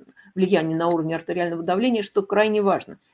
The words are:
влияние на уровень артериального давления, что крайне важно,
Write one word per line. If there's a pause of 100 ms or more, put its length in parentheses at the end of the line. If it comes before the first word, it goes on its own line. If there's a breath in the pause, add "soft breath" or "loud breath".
(360 soft breath)
влияние
на
уровень
артериального
давления,
что
крайне
важно, (140)